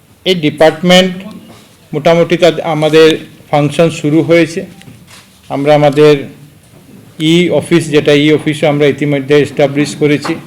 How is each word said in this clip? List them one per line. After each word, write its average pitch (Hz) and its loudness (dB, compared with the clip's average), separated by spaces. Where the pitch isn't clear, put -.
এই 185 0
ডিপার্টমেন্ট 160 0
মোটামুটি 170 0
তার 165 0
আমাদের 156 2
ফাংশন 147 0
শুরু 156 -2
হয়েছে। 170 0
আমরা 139 0
আমাদের 147 4
ই 165 0
অফিস, 151 0
যেটা 147 0
ই 147 2
অফিসও 151 -2
আমরা 147 0
ইতিমধ্যে 143 -2
এস্টাবলিশ 143 -2
করেছি। 147 -2